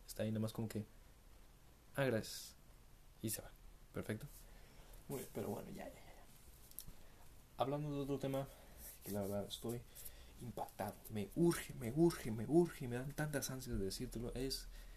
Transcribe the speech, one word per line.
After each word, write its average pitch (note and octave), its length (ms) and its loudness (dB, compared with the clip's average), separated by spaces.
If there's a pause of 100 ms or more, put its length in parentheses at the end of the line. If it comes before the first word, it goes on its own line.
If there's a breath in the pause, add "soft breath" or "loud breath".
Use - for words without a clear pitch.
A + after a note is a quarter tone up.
está - 180 0
ahí A2 60 4
nada A2 100 4
más A2 120 4
como A2+ 160 0
que, G#2+ 160 0 (1120)
"Ah, C#3 100 6
gracias", - 500 2 (680)
y A2 80 2
se - 120 -2
va. - 80 -10 (420)
Perfecto. G#2+ 340 -2 (800 loud breath)
Muy C#3 120 -2
bien, - 120 -6
pero - 160 0
bueno, - 220 -2
ya, - 140 -6
ya, - 100 -8
ya, - 60 -16
ya. - 240 -14 (1300 loud breath)
Hablando C#3+ 380 2
de C#3+ 80 2
otro C#3 160 2
tema, C3+ 300 2 (560 loud breath)
que - 80 -2
la G2+ 100 2
verdad G2+ 260 2
estoy A#2 320 -2 (600 loud breath)
impactado, - 520 -2 (160)
me G#2+ 260 0
urge, E3+ 380 6
me B2 180 -2
urge, E3 400 6
me A2 140 0
urge, E3 420 8
me A#2+ 80 0
dan C3 160 -2
tantas D3 380 2
ansias B2 280 0
de G2 60 4
decírtelo, A#2+ 500 0
es C3 320 0 (300 loud breath)